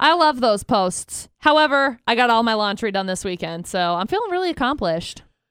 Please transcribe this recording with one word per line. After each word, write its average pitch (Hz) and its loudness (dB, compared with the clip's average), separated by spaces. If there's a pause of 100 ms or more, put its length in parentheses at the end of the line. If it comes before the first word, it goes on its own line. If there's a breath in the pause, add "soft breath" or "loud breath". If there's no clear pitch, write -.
I 311 4
love 302 2
those 220 2
posts. - -2 (100)
However, 277 2
I 233 2
got 247 4
all 226 4
my 226 2
laundry 208 -2
done 190 -2
this 185 -6
weekend, 175 -8
so 175 0
I'm 180 -2
feeling 427 -2
really 359 -2
accomplished. 226 -4 (280)